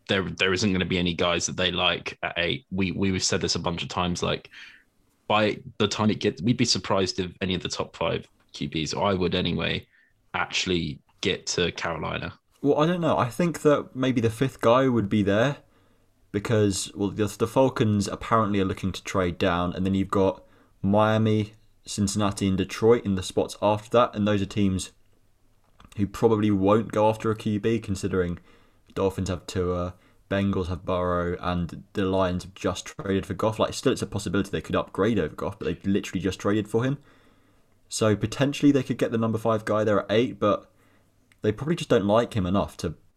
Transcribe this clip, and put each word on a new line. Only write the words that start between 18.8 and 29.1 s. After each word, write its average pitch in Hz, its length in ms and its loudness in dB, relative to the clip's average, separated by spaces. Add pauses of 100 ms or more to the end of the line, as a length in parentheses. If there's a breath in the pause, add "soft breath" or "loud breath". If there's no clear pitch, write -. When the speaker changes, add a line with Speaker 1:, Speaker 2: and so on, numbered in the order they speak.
Speaker 2:
to - 120 -10
trade 90 340 -2
down, 90 360 0
and 92 120 -2
then 95 100 2
you've 95 160 0
got 95 320 2 (380 soft breath)
Miami, 107 720 2 (320)
Cincinnati, 101 600 0
and 95 100 2
Detroit 113 480 4
in 98 100 0
the 92 80 -2
spots - 380 -4
after 104 300 2
that, 120 240 4
and 104 120 0
those 104 140 2
are 98 40 -2
teams 95 460 0 (1080)
who 101 100 0
probably 107 440 2
won't 101 400 4
go 107 180 4
after 110 220 -2
a 104 40 -2
Q 107 240 -2
B, 113 200 0
considering 92 600 -2 (540 soft breath)
Dolphins 95 360 0